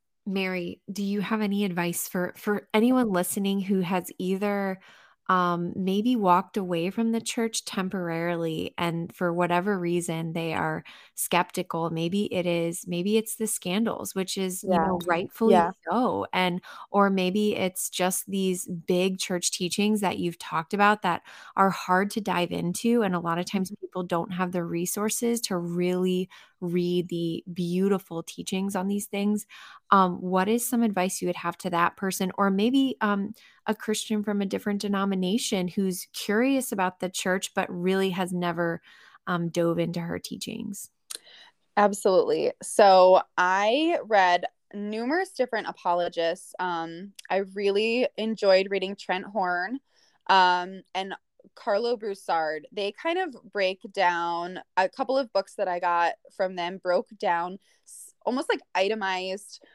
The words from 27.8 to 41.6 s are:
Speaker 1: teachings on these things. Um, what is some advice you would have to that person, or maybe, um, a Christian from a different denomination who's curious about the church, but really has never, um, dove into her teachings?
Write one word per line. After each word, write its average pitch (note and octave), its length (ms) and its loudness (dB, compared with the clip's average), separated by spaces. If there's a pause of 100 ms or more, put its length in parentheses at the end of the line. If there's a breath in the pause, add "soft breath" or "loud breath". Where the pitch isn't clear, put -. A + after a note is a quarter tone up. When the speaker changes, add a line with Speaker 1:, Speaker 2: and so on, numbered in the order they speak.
Speaker 1:
teachings G3 520 -6
on F#3 120 -2
these G3+ 180 -4
things. G#3 400 -2 (440 loud breath)
Um, F#3 300 6
what F#3 280 0
is A#3 200 0
some A#3 140 0
advice F#3+ 400 0
you F3+ 60 -2
would F3 80 -2
have E3+ 220 -4
to F#3 120 -4
that E3+ 260 2
person, F#3+ 420 -2
or G3 120 4
maybe, B3+ 500 2
um, G#3 340 0 (320 soft breath)
a G#3+ 80 0
Christian G#3+ 500 -2
from G3+ 180 -2
a G3 40 -2
different G3+ 360 -2
denomination G3 840 0
who's F#3 440 -2
curious B3+ 600 0
about F#3 280 -2
the F3+ 100 -4
church, F#3+ 440 -2
but F#3+ 200 -2
really F#3+ 360 2
has F3+ 220 -4
never, F3 500 -2 (440 soft breath)
um, E3+ 240 0
dove E3+ 280 0
into E3+ 220 -2
her E3+ 180 -6
teachings? - 720 -10 (840 loud breath)